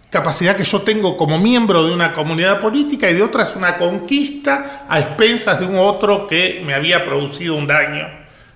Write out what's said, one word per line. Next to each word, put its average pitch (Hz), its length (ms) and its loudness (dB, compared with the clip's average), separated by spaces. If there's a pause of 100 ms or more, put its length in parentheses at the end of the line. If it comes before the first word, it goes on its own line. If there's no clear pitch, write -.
capacidad 170 480 0
que 190 80 -2
yo 196 180 0
tengo 202 340 0
como 156 220 0
miembro 208 460 4
de 165 80 2
una 170 200 0
comunidad 165 480 0
política 262 500 0
y 170 40 2
de 185 80 2
otra 226 200 0
es - 140 -6
una 180 200 -2
conquista 277 1120 -2
a 156 120 0
expensas 220 580 0
de 180 80 -4
un 190 100 -2
otro 202 520 2
que 180 360 0
me 143 80 -4
había 165 320 2
producido 143 520 -4
un 147 100 -4
daño 147 400 0 (500)